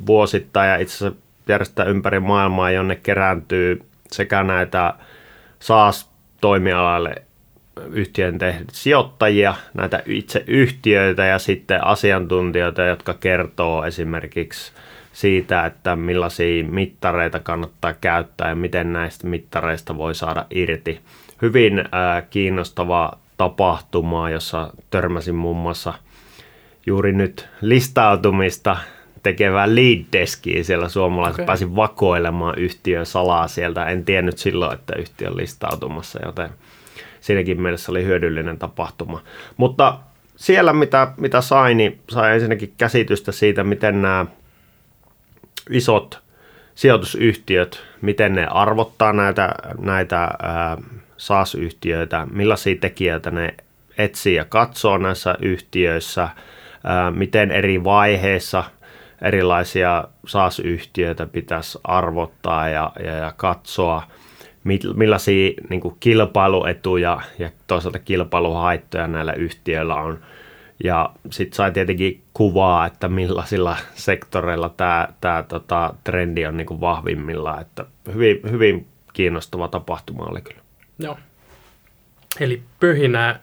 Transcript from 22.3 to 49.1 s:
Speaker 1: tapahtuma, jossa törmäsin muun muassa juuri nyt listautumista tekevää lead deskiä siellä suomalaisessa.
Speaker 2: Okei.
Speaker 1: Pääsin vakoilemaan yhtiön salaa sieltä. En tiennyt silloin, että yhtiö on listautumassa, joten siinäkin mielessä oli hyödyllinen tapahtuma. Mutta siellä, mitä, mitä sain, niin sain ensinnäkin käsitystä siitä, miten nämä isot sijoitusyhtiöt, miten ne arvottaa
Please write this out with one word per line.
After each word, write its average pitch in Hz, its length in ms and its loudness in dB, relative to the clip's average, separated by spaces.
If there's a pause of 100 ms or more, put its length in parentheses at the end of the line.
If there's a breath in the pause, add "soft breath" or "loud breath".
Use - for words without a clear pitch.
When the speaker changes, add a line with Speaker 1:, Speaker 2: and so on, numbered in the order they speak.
Speaker 1:
tapahtuma, 85 920 0
jossa 80 400 -6 (200)
törmäsin 87 460 -2
muun 85 220 -2
muassa 85 360 -6 (920 soft breath)
juuri 98 280 2
nyt 98 340 -2 (140)
listautumista 101 1160 2 (460 loud breath)
tekevää 101 520 2
lead 123 240 6 (140)
deskiä 87 500 -2
siellä 87 260 -2
suomalaisessa. 87 520 0
Speaker 2:
Okei. 87 60 -4
Speaker 1:
Pääsin 92 280 -2
vakoilemaan 87 840 0
yhtiön 87 460 -2
salaa 87 420 0
sieltä. 85 380 -4
En 87 200 -4
tiennyt 90 320 -2
silloin, 87 360 -2
että - 220 -10
yhtiö - 340 -8
on - 80 -8
listautumassa, 80 880 -8
joten 82 240 -10 (720 loud breath)
siinäkin 90 400 0
mielessä 90 300 -4
oli 92 140 -2
hyödyllinen 82 520 -2
tapahtuma. 82 640 -10 (360 loud breath)
Mutta 131 400 2 (380)
siellä, 180 380 4
mitä, 135 340 4 (100)
mitä 127 240 0
sain, 127 360 4
niin 104 220 2 (100)
sain 110 240 4
ensinnäkin 110 440 0
käsitystä 110 540 0
siitä, 101 320 2
miten 101 380 0
nämä 92 240 2 (1400 soft breath)
isot 120 500 0 (560 soft breath)
sijoitusyhtiöt, 98 1080 2 (180 loud breath)
miten 98 340 2
ne 85 140 0
arvottaa 107 640 2